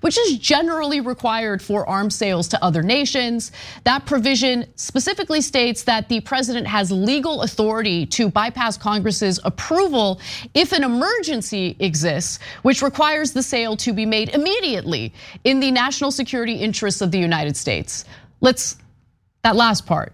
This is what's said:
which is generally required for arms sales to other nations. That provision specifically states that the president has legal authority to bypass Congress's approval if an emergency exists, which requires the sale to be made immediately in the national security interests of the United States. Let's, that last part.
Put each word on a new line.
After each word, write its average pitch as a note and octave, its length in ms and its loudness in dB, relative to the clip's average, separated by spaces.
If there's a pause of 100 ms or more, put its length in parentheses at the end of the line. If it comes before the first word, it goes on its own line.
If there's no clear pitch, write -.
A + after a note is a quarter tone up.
which E4+ 160 2
is G4 200 2
generally D4+ 600 0
required A3+ 600 -2
for G#3 260 -2
arms G3 280 0
sales F3+ 340 0
to A3 120 0
other E3 220 2
nations. A#3+ 680 0 (320)
That C4 200 2
provision B3+ 600 2 (100)
specifically D#4+ 640 -2
states A#3+ 440 0
that A3 260 0
the A#3 100 0
president B3 480 -4
has G3+ 240 0
legal C4 520 0
authority G#3+ 640 0
to A3+ 200 0
bypass A3+ 480 0
Congress's G#3 720 0
approval C#4 720 0 (340)
if D4+ 200 4
an D#4 100 2
emergency C4 960 -2
exists, D#3+ 600 -2 (240)
which C4 180 4
requires D4+ 500 2
the C4 100 -2
sale A3+ 360 -2
to A#3 160 -2
be A3 120 0
made A3 300 0
immediately B3+ 800 -2 (320)
in C4 160 4
the C4+ 100 2
national C4 400 0
security A#3 440 -2
interests G3+ 440 -2
of F#3+ 120 0
the F#3+ 80 0
United D#3 360 0
States. - 480 -4 (380)
Let's, - 340 2 (680)
that A3+ 120 4
last A3+ 300 4
part. - 280 0